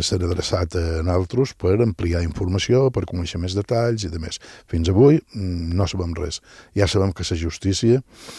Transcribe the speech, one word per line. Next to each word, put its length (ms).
s'han 220
adreçat 500
a 280
naltros 520
per 240
ampliar 420
informació, 720
per 160
conèixer 320
més 160
detalls 480
i 80
de 80
més. 180
Fins 260
avui, 240
mm, 400
no 140
sabem 260
res. 280
Ja 120
sabem 260
que 160
la 80
justícia 680